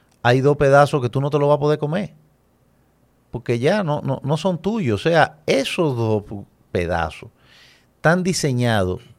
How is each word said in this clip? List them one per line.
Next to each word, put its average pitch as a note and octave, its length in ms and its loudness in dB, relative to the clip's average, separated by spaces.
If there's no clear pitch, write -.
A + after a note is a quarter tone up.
hay B2 180 4
dos C#3+ 160 2
pedazos C#3+ 440 4
que B2 80 -2
tú C3+ 120 -2
no C#3+ 100 -2
te D3 80 0
lo C#3+ 100 2
vas D3 80 4
a C#3 40 -8
poder D3+ 180 0
comer. D#3 340 -6
Porque A#2+ 280 -4
ya F3+ 240 0
no, D3+ 200 -2
no, C3+ 200 -6
no C#3 140 -2
son F3+ 220 -2
tuyos. F3 420 -2
O - 80 -2
sea, D#3+ 380 2
esos F3 500 0
dos A2 260 0
pu-, G2+ 240 -14
pedazos E2+ 600 -4
están F3 260 0
diseñados A#2+ 800 0